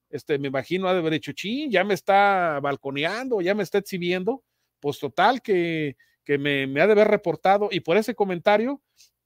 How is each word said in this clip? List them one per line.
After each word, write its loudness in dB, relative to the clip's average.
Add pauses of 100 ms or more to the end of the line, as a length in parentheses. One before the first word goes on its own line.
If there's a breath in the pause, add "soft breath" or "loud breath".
(120)
este, -4
me -4
imagino -4
ha 2
de 2
haber -2
dicho, -6
"Chin, -6
ya 2
me 0
está 2
balconeando, -4
ya 0
me -2
está 0
exhibiendo". -4 (380)
Pues -6
total 0
que, -2 (280)
que 0
me, 0
me 0
ha 6
de 6
haber 6
reportado, 2
y -2
por 2
ese -2
comentario, 0 (440 soft breath)